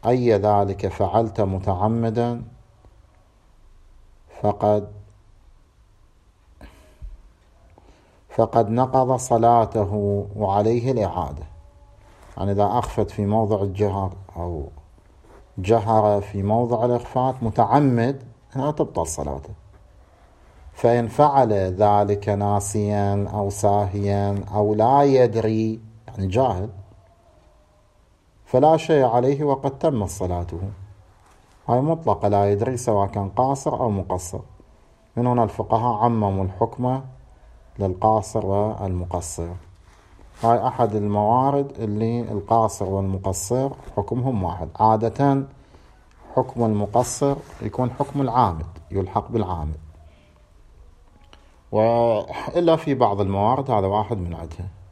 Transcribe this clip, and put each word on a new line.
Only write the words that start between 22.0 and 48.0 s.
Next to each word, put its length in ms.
ناسياً 1040
أو 160
ساهياً 1040
أو 220
لا 280
يدري، 760
يعني 200
جاهل، 420
فلا 320
شيء 280
عليه 380
وقد 340
تمت 320
صلاته. 500
هاي 140
مطلقة، 460
لا 240
يدري 260
سواء 300
كان 220
قاصر 500
أو 100
مقصر. 500
من 120
هنا 160
الفقهاء 600
عمموا 400
الحكم 580
للقاصر 640
والمقصر. 1040
هاي 240
أحد 280
الموارد 840
اللي 420
القاصر 640
والمقصر 840
حكمهم 480
واحد. 260
عادة 640
حكم 280
المقصر 720
يكون 300
حكم 300